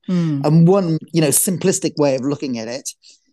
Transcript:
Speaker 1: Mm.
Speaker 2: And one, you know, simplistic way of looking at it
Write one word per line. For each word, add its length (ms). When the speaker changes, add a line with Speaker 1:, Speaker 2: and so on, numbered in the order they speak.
Speaker 1:
Mm. 360
Speaker 2:
And 220
one, 320
you 80
know, 80
simplistic 720
way 180
of 60
looking 360
at 100
it 220